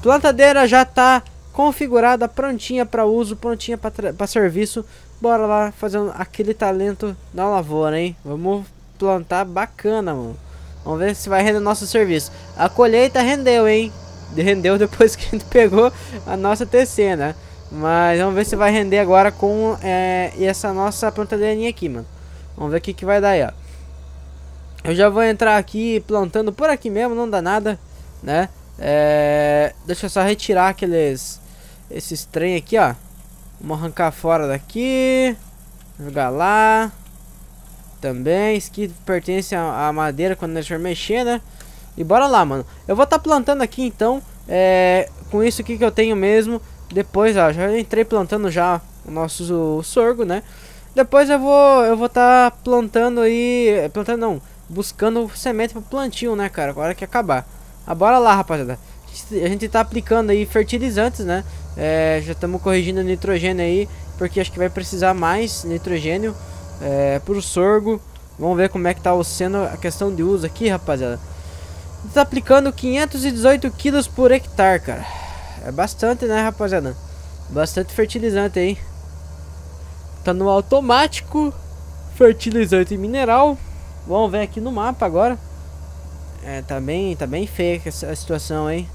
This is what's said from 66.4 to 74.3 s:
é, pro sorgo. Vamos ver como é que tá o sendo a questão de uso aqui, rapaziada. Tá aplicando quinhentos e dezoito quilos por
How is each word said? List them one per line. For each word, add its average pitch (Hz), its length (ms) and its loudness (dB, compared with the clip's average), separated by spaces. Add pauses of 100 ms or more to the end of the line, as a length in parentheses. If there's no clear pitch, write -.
é, 139 380 0
pro 202 220 -4
sorgo. 208 600 0 (360)
Vamos 170 200 0
ver 185 120 2
como 180 180 -2
é 175 60 0
que - 80 -8
tá 180 120 2
o 175 100 2
sendo 185 340 -4
a 175 200 -4
questão 190 360 -4
de 165 100 -2
uso 180 220 0
aqui, 214 220 -4
rapaziada. 131 520 -2 (920)
Tá 285 80 6
aplicando 269 520 4
quinhentos 269 500 -2
e 277 80 0
dezoito 247 400 2
quilos 285 360 0
por 247 240 4